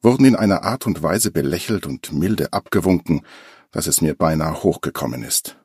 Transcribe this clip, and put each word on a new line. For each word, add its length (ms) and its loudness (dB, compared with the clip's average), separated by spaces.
wurden 220 6
in 120 8
einer 280 2
Art 220 -4
und 160 -2
Weise 280 0
belächelt 560 -2
und 260 -10
milde 400 -2
abgewunken, 720 0
dass 160 -6
es 140 0
mir 140 2
beinahe 480 0
hochgekommen 600 -2
ist. 420 -6